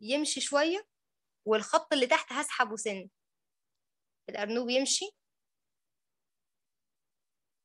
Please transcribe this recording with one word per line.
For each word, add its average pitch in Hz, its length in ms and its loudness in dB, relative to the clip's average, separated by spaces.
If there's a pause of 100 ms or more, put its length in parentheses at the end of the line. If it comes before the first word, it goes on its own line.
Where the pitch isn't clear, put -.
يمشي 269 400 -2
شوية، 330 460 0 (580)
والخط 214 480 2
اللي 262 140 2
تحت 311 260 2
هسحبه 240 440 -2
سن. 190 320 -6 (1200)
الأرنوب 226 420 -4
يمشي، 277 400 0 (2500)